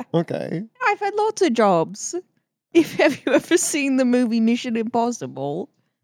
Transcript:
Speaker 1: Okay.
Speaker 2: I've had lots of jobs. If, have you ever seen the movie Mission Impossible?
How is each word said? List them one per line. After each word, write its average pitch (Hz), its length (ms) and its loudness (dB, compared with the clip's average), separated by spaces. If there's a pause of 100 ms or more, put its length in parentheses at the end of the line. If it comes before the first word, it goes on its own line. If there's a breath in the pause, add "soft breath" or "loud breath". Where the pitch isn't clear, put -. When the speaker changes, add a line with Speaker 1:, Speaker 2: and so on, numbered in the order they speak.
(120)
Speaker 1:
Okay. - 520 -2 (200)
Speaker 2:
I've 415 160 0
had 403 140 -4
lots 427 260 -2
of 330 140 2
jobs. 190 600 0 (600)
If, 330 220 4
have 285 280 2
you 277 80 0
ever 294 240 2
seen 277 400 0
the 262 80 2
movie 240 360 2
Mission 233 360 0
Impossible? 214 920 -4 (340)